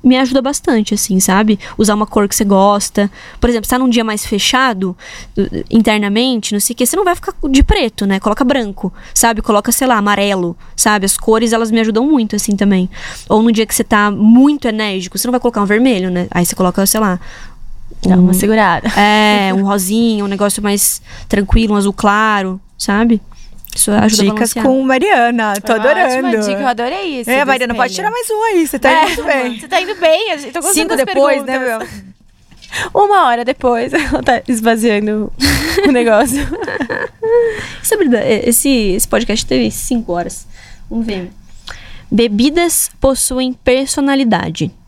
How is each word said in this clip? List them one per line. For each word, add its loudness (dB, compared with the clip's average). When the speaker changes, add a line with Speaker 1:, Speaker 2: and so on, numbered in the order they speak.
Speaker 1:
me 4
ajuda 2
bastante, -2
assim, 0
sabe? 2
Usar 2
uma -2
cor 2
que -6
você -2
gosta. 2
Por 0
exemplo, -2
você -4
tá 0
num 2
dia 2
mais -4
fechado, 0
eh, -4
internamente, 2
não 0
sei -4
o -10
quê, 0
você -4
não 0
vai 2
ficar -10
de 4
preto, 0
né? 0
Coloca 0
branco, -2
sabe? 2
Coloca, 0
sei 0
lá, 2
amarelo, 0
sabe? 0
As -2
cores, 2
elas 0
me 2
ajudam 0
muito, 2
assim, -2
também. 2
Ou 4
num 4
dia 2
que -6
você 0
tá 2
muito 4
enérgico, -4
você -4
não -2
vai 0
colocar -2
um 2
vermelho, 2
né? -2
Aí 0
você -4
coloca, 0
sei 0
lá, 0
Speaker 2:
Dá 4
uma 6
Speaker 1:
um 2
Speaker 2:
segurada. 2
Speaker 1:
É, 4
um 0
rosinha, 0
um -4
negócio -2
mais -2
tranquilo, 2
um 2
azul 2
claro, 0
sabe? 0
Isso -2
ajuda 2
a 4
Speaker 3:
Dicas 0
Speaker 1:
balancear. -2
Speaker 3:
com 2
Mariana, 2
tô -8
Speaker 2:
Foi 2
uma -2
Speaker 3:
adorando. 0
Speaker 2:
ótima 0
dica, -2
eu -2
adorei -4
isso -8
Speaker 3:
É, 2
Speaker 2:
do 2
Speaker 3:
Mariana, -2
pode 0
Speaker 2:
espelho. -4
Speaker 3:
tirar -2
mais -6
um -2
aí, 0
você -6
tá 2
Speaker 2:
É, 4
Speaker 3:
indo -2
muito -6
bem. -2
Speaker 2:
você -16
tá 0
indo -6
bem, 2
eu -4
tô -12
gostando -2
Speaker 3:
Cinco 0
Speaker 2:
das 0
Speaker 3:
depois, 2
né, -4
Speaker 2:
perguntas. -6
Speaker 3:
meu? -6
Speaker 2:
Uma 4
hora 0
depois, -2
<laughs> -
ela -2
tá 2
esvaziando 0
o 4
negócio. 2
Speaker 1:
<laughs> -2
Sabe, 0
esse, 0
esse 0
podcast -2
teve 0
cinco -4
horas. -8
Vamos -4
ver. -8
Bebidas 0
possuem -2
personalidade. 0